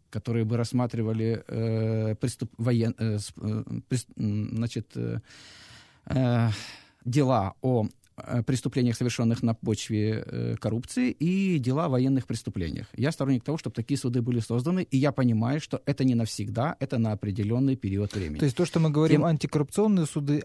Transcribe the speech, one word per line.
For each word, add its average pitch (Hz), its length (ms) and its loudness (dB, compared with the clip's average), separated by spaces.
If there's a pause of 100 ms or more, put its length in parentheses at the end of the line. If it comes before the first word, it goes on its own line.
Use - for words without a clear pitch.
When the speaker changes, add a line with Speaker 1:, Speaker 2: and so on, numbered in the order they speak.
Speaker 1:
которые 117 340 -2
бы 113 140 0
рассматривали, 113 920 0
э, 110 720 -2
преступ-, - 380 -6
воен-, 117 420 2
э, 110 180 0
с-, - 240 -8
э, 110 220 -4 (240)
прес-, 123 200 -4 (100)
м, 104 400 -2
значит, 117 400 -6
э, 117 220 -4 (880)
э, 120 420 2 (560)
дела 123 560 4
о, 123 260 2 (300)
э, - 260 -2
преступлениях, 123 520 0
совершенных 117 480 0
на 113 100 2
почве, 110 720 -2
э, 117 320 -4
коррупции, 123 540 -2
и 185 480 0
дела 131 260 0
о 160 40 0
военных 131 380 2
преступлениях. 98 680 -6
Я 143 160 0
сторонник 135 320 0
того, 143 140 -2
чтобы - 180 -8
такие 127 220 -2
суды 123 240 0
были 120 180 0
созданы, 123 540 0
и 135 40 2
я 135 140 4
понимаю, 123 480 2
что - 260 -6
это 139 200 0
не 127 100 4
навсегда, 113 640 -2
это 131 180 -2
на 113 140 2
определенный 107 640 0
период 104 400 -2
времени. 76 240 -4
Speaker 2:
То 151 60 2
есть 131 100 2
то, 175 100 2
что - 140 0
мы 160 100 4
говорим, 151 280 4
Speaker 1:
Тем 151 80 4
Speaker 2:
антикоррупционные 165 800 2
суды, 147 400 -2